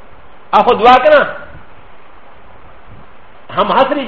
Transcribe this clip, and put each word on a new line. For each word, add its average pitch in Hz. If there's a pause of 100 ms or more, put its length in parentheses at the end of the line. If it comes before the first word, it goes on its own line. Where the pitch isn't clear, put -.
(540)
اخو 214
دعا 233
کنه. 302 (2250)
هم 202
حاصل 269